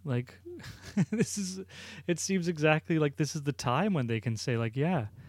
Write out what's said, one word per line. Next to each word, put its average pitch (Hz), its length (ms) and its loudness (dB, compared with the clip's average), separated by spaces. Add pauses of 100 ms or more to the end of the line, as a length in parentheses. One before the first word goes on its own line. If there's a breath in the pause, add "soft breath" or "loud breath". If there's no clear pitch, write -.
Like, 123 360 -2 (340)
<laughs> - 380 -2
this 220 260 0
is, 190 220 -6 (460 loud breath)
it 175 120 2
seems 180 300 0
exactly 156 500 4
like 147 180 2
this 156 200 0
is 147 60 -4
the 143 100 0
time 147 420 2
when 131 140 2
they 113 120 0
can 113 160 -2
say, 120 200 -2
like, 113 200 0
"Yeah, 147 300 2 (220 loud breath)